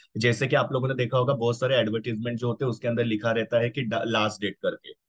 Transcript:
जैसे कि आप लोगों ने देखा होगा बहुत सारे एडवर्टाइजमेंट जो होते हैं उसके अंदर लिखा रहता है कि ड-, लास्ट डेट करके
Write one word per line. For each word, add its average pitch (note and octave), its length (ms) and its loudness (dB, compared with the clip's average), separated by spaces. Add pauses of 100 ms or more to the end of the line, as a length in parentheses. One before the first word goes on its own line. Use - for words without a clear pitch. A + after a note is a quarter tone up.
(160)
जैसे A#2+ 300 2
कि C#3 100 2
आप C3 160 2
लोगों C3 160 0
ने C3 60 0
देखा B2+ 240 0
होगा B2+ 160 2
बहुत A#2 240 0
सारे C3 180 2
एडवर्टाइजमेंट A2+ 600 0
जो A#2+ 100 -2
होते A#2+ 160 -2
हैं B2+ 60 0
उसके A2 180 -4
अंदर A#2+ 160 2
लिखा A2+ 260 0
रहता A2+ 300 2
है A#2+ 100 0
कि C#3 120 -4
ड-, A2+ 240 -2
लास्ट G#2+ 340 0
डेट G2 160 -4
करके - 360 -6 (160)